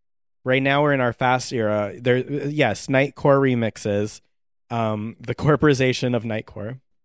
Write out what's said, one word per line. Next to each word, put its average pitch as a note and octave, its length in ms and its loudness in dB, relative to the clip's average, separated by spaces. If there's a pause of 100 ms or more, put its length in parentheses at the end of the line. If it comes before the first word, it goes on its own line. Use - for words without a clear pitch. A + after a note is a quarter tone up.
(440)
Right C3 180 2
now C#3 200 2
we're D3 100 2
in C3+ 80 2
our A#2+ 140 0
fast B2+ 380 0
era. G#2 460 -2
There, B2 200 2
yes, C#3+ 720 -2
Nightcore C#3 520 2
remixes, A2 800 -2 (500)
um, A2 500 -4
the A#2+ 140 -8
corporization C3 800 2
of A2+ 100 -2
Nightcore. A2 560 -10 (240)